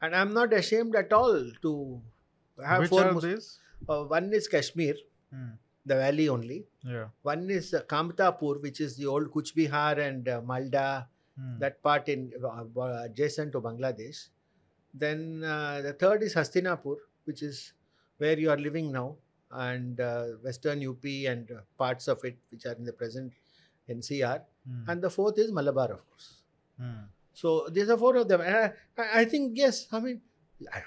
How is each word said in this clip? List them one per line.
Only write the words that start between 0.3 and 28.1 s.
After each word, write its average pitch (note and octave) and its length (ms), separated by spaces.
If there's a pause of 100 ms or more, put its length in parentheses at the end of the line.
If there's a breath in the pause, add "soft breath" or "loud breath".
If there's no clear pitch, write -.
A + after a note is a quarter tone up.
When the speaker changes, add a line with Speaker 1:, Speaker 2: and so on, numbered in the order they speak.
Speaker 1:
not A3+ 180
ashamed A3 440
at G3 160
all G#3+ 380 (120)
to C#3 400 (640)
have F3+ 140
Speaker 2:
Which E3+ 100
Speaker 1:
four F#3 140
Speaker 2:
are F#3 80
Speaker 1:
Mus- E3 100
Speaker 2:
these? G3 360 (300 soft breath)
Speaker 1:
Uh, D3 140
one E3+ 320
is G#3+ 140
Kashmir, D3+ 480 (360)
Speaker 2:
Hmm. B2+ 180 (360)
Speaker 1:
the C3+ 80
valley C#3+ 340
only. B2+ 380 (180)
Speaker 2:
Yeah. A#2+ 220 (160)
Speaker 1:
One D#3+ 260
is, F#3+ 240
uh, D3+ 100
Kamtapur, D#3+ 760
which C#3+ 200
is C3 160
the C#3+ 100
old D3 240
Kuch - 240
Bihar D3 440
and, C3+ 300
uh, A#2+ 140
Malda, C3 640 (320)
Speaker 2:
Hmm. B2+ 220
Speaker 1:
that C#3 220
part D3 260
in, B2+ 240 (100)
uh, A#2 220 (120)
uh, B2 280
adjacent D3 480
to C3 80
Bangladesh. A#2 680 (640)
Then, D#3 500
uh, D3+ 380
the C#3+ 140
third G3+ 280
is G#3+ 120
Hastinapur, E3 640 (280)
which D3+ 180
is C#3+ 300 (460)
where D3+ 200
you D#3 120
are C#3+ 80
living D3 340
now, C3 240 (340)
and, B2 500
uh, A#2+ 260 (160)
western C#3+ 400
U C3 120
P C3+ 320
and, A#2+ 240
uh, A2+ 100 (180)
parts B2+ 300
of C3 160
it B2 120 (140)
which A#2 160
are A#2+ 60
in A#2 120
the A#2+ 80
present A#2+ 400 (560 soft breath)
N A#2+ 140
C C#3 200
R. C3 200 (240)
Speaker 2:
Hmm. B2 240
Speaker 1:
And F3 120
the F3+ 80
fourth G#3 280
is A3 120
Malabar, C#3 420
of - 180
course. - 320 (360)
Speaker 2:
Hmm. A#2 260 (280)
Speaker 1:
So D#3+ 380
these G3+ 180
are A#3 80
four B3 200